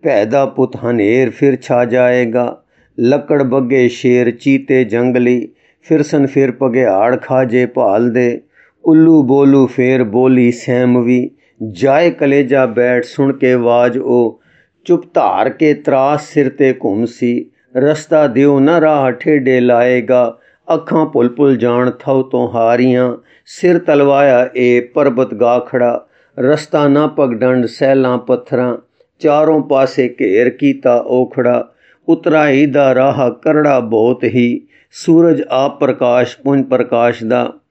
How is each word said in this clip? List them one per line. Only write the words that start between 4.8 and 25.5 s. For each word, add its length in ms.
ਜੰਗਲੀ, 640
ਫਿਰਸਨ 440
ਫਿਰ 240
ਪਗਿਆੜ 720
ਖਾਜੇ 460
ਭਾਲਦੇ। 760
ਉੱਲੂ 380
ਬੋਲੂ 440
ਫੇਰ 380
ਬੋਲੀ 480
ਸੈਮ 500
ਵੀ, 280
ਜਾਏ 400
ਕਲੇਜਾ 560
ਬੈਠ 380
ਸੁਣ 280
ਕੇ 200
ਆਵਾਜ਼ 460
ਉਹ, 420
ਚੁੱਪ 300
ਧਾਰ 340
ਕੇ 260
ਤਰਾਸ 540
ਸਿਰ 200
ਤੇ 240
ਘੁੰਮ 340
ਸੀ। 440
ਰਸਤਾ 500
ਦਿਓ 340
ਨਾ 200
ਰਾਹ 320
ਠੇਡੇ 480
ਲਾਏਗਾ, 800
ਅੱਖਾਂ 320
ਭੁੱਲ 220
ਭੁੱਲ 280
ਜਾਣ 340
ਥਉ 320
ਤੋਂ 320
ਹਾਰੀਆਂ। 640
ਸਿਰ 320
ਤਲਵਾਇਆ 800
ਏ 240
ਪਰਬਤ 540
ਗਾਖੜਾ, 720